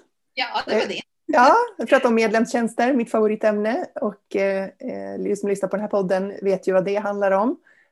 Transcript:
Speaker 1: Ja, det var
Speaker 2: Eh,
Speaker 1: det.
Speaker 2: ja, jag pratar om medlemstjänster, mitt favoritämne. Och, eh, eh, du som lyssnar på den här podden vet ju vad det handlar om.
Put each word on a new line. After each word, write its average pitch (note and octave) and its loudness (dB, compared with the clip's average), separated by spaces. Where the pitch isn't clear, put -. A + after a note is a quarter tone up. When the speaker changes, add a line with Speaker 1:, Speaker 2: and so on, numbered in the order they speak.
Speaker 1:
Ja, A#3+ -4
det - -4
var A3+ 2
Speaker 2:
Eh, - -2
Speaker 1:
det. F3+ -8
Speaker 2:
ja, D4 6
jag A3+ -4
pratar B3+ 4
om A3+ 2
medlemstjänster, A3+ 0
mitt A#3 -2
favoritämne. G#3+ 0
Och, - -6
eh, G3 0
eh, G3 -10
du F#3+ -2
som G3+ -4
lyssnar G3 -2
på G3+ -4
den G3+ -2
här G#3 -6
podden G3 -2
vet F#3+ -2
ju F#3+ 2
vad F#3 2
det G3 -2
handlar G3+ -2
om. G#3+ 0